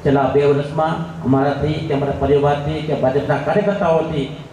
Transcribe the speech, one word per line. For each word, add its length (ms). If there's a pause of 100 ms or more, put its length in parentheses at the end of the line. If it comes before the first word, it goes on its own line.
છેલ્લા 180
બે 240
વર્ષમાં 760
અમારાથી 480
કે 220
અમારા 240
પરિવારથી 640
કે 120
ભાજપના 420
કાર્યકર્તાઓથી 1000 (160)